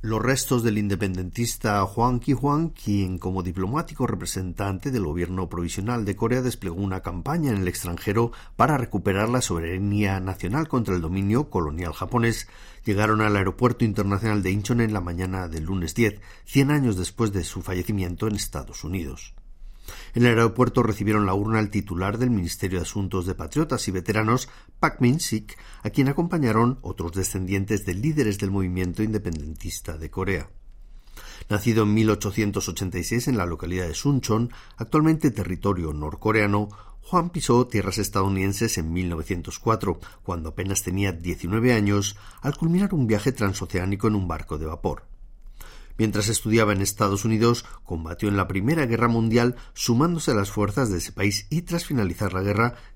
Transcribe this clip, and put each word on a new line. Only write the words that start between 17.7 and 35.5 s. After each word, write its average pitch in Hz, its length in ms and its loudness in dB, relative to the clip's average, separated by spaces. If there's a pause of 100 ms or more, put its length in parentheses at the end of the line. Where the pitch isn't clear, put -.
en 104 60 -2
Estados - 500 -8
Unidos. 78 480 -6 (840)
En 120 80 4
el 120 80 8
aeropuerto 117 520 4
recibieron 107 440 2
la 92 80 2
urna 110 260 2
el 107 80 0
titular 95 480 -2
del 123 140 2
Ministerio 92 480 0
de 85 60 -2
Asuntos 92 420 -4
de 92 80 -2
Patriotas 139 520 -2
y 107 40 -2
Veteranos, 110 580 0 (320)
Pak - 220 2
Min-sik, 120 560 0 (240)
a 107 80 -2
quien 135 180 4
acompañaron 131 720 2
otros - 320 -6
descendientes 98 720 -2
de 95 80 -2
líderes 110 460 0
del 98 120 -2
movimiento 92 520 0
independentista 82 960 -4
de 78 120 -8
Corea. 92 380 -2 (1000)
Nacido 107 320 4
en 104 100 4
mil 110 160 6
ochocientos 104 580 0
ochenta 90 320 -4
y 87 60 -4
seis 117 240 -2
en 131 80 2
la 92 80 0
localidad 87 420 -4
de 78 80 -4
Suncheon, 120 560 0 (280)
actualmente 156 520 4
territorio 90 600 -2